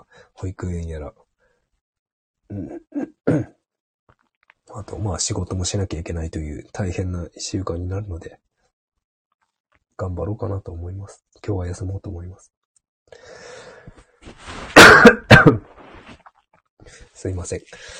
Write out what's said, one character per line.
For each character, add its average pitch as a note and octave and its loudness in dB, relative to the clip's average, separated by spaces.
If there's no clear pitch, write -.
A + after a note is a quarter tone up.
保 - -10
育 F#2 -8
園 E2+ -6
や D#2+ -10
ら、 - -12
う G2+ -10
ん、 G2 -10
<clears throat> - -2
あ G#2 -12
と、 G2 -12
ま G2+ -4
あ、 - -6
仕 - -4
事 F#2 -4
も F#2 -4
し - -4
な G2 -2
き - -8
ゃ D#2+ -6
い E2 -10
け - -8
な E2 -6
い D#2+ -8
と - -8
い D2+ -8
う - -20
大 F#2 -4
変 F#2 -4
な F2 -6
一 - -18
週 G2 -6
間 E2+ -6
に F2+ -6
な F#2+ -6
る G#2 -10
の E2+ -10
で、 - -18
頑 F#2 -6
張 E2+ -6
ろ G2+ -4
う A2 -8
か G2 -6
な G2 -6
と F#2 -12
思 E2+ -10
い F#2 -10
ま G2 -12
す。 - -20
今 G2+ -4
日 - -4
は F2 -6
休 F2+ -8
も F#2+ -6
う - -14
と - -12
思 F2 -12
い F2+ -14
ま F#2 -18
す。 - -20
<coughs> - -20
す - -8
い F#2 -4
ま F2+ -8
せ F#2 -8
ん。 - -12